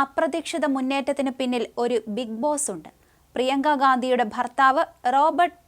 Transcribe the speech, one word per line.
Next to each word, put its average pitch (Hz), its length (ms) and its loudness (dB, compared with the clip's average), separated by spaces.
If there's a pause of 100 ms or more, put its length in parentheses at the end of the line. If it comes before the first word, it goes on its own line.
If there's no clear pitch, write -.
അപ്രതീക്ഷിത 320 640 -2 (100)
മുന്നേറ്റത്തിന് 269 640 -2
പിന്നിൽ 247 260 -2 (200)
ഒരു 240 140 0 (180)
ബിഗ് 226 260 -6
ബോസ് 294 320 -2
ഉണ്ട്. 156 160 -16 (440)
പ്രിയങ്ക 277 400 2 (100)
ഗാന്ധിയുടെ 254 500 2
ഭർത്താവ് 262 480 2 (320)
റോബർട്ട് 320 520 2